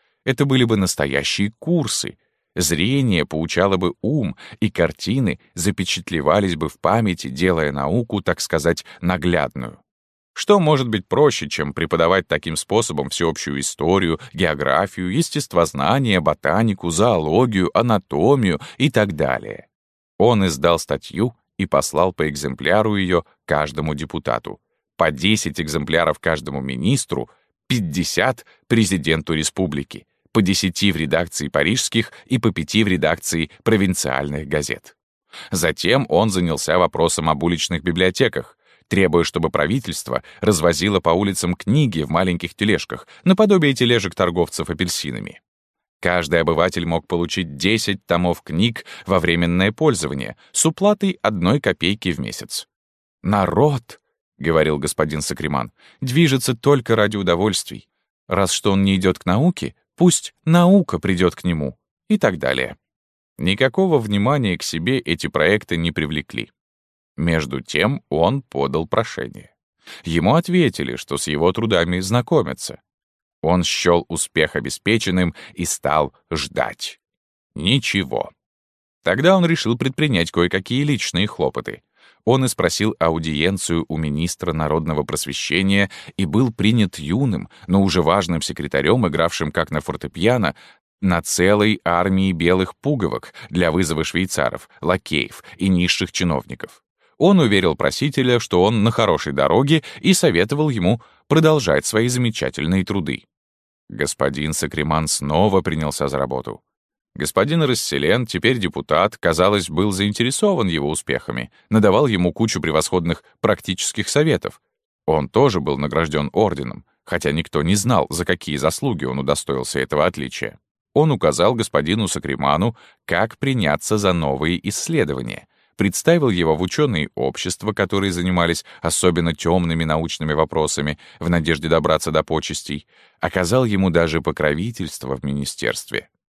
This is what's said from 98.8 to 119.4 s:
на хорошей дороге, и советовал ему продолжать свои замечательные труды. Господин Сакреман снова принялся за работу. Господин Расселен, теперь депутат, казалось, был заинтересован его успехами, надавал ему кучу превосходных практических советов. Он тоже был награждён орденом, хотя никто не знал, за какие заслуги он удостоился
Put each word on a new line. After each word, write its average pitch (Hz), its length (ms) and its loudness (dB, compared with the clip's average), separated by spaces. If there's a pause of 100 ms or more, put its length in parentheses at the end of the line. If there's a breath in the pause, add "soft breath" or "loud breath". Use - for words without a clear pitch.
на 117 80 2
хорошей 87 420 0
дороге, 127 500 2 (160 loud breath)
и 190 140 4
советовал 143 560 2
ему 107 320 0 (260 soft breath)
продолжать 147 580 4
свои 110 220 0
замечательные 95 800 -2
труды. 78 400 -4 (640)
Господин 71 640 -2
Сакреман 78 540 -2
снова 87 540 0
принялся 76 460 -4
за 69 100 -4
работу. 65 440 -6 (540)
Господин 127 480 0
Расселен, 110 640 0
теперь 123 320 0
депутат, 85 600 0
казалось, 90 520 2
был 92 220 0
заинтересован 117 760 0
его 76 220 -2
успехами, 62 600 -6 (180 soft breath)
надавал 107 380 4
ему 90 260 0
кучу 110 260 -2
превосходных 82 640 0 (160 soft breath)
практических - 680 -2
советов. 147 520 0 (440)
Он 76 240 0
тоже 117 300 4
был 71 180 -2
награждён 73 560 -2
орденом, 73 520 -2 (180)
хотя 80 280 -4
никто 78 300 -2
не 85 140 2
знал, 104 340 0
за 85 160 -4
какие 85 300 -4
заслуги 80 500 -2
он 64 140 -4
удостоился 69 600 -4